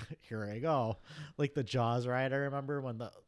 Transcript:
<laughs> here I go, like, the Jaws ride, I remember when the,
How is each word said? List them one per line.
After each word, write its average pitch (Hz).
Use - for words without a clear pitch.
<laughs> -
here 110
I 104
go, 127
like, 143
the 139
Jaws 120
ride, 127
I 135
remember 139
when 123
the, 113